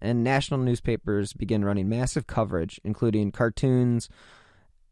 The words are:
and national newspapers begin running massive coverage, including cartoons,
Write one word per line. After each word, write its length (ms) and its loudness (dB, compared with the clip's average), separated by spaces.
and 240 0
national 360 0
newspapers 720 0
begin 320 0
running 240 0
massive 360 -2
coverage, 560 -2
including 480 0
cartoons, 800 0